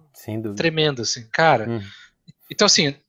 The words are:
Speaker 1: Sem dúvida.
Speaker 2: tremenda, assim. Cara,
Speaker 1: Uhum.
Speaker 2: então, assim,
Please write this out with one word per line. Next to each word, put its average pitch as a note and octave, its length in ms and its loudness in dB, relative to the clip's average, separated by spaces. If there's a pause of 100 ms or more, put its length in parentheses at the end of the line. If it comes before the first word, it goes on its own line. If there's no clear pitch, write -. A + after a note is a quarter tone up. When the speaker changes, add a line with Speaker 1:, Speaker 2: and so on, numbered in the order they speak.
(140)
Speaker 1:
Sem A2 260 -8
dúvida. G#2 160 -6
Speaker 2:
tremenda, D#3 460 0
assim. A2+ 300 -8
Cara, C3+ 360 2
Speaker 1:
Uhum. A2+ 140 -4 (680)
Speaker 2:
então, G3+ 160 2
assim, D3 280 2 (140)